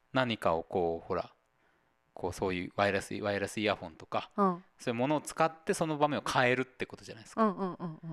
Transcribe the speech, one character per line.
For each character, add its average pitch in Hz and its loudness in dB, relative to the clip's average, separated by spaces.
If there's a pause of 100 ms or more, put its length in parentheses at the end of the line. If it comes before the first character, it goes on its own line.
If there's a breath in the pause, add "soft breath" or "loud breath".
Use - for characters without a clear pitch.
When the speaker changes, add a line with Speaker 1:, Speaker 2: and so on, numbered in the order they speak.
(140)
Speaker 1:
何 123 2
か 85 2
を 82 -2
こ 85 0
う、 - -14
ほ 95 -4
ら、 85 -2 (880)
こ 92 -4
う、 87 -6
そ 101 -2
う 92 0
い 90 -4
う - -16
ワ 101 4
イ - 6
ヤ 98 2
レ 98 0
ス、 - -8
ワ 104 -2
イ 101 0
ヤ 98 -2
レ 98 -2
ス - -8
イ 104 2
ヤ 101 4
ホ 95 -8
ン 80 -16
と - -18
か、 - -6
Speaker 2:
う 202 2
ん。 180 2 (160)
Speaker 1:
そ - -4
う 120 0
い - -2
う - 0
も 127 2
の 151 2
を 139 -4
使 - 0
っ 160 -2
て - -4
そ 175 0
の 156 0
場 147 6
面 135 -2
を - -2
変 127 4
え 123 6
る 127 2
っ - -6
て - -8
こ - -18
と - -20
じ - -14
ゃ 104 -16
な 113 -20
い - -20
で - -20
す - -20
か。 226 2
Speaker 2:
う 214 6
ん 180 -2
う 196 -4
ん 175 -4
う 180 -8
ん 160 -8
う 165 -12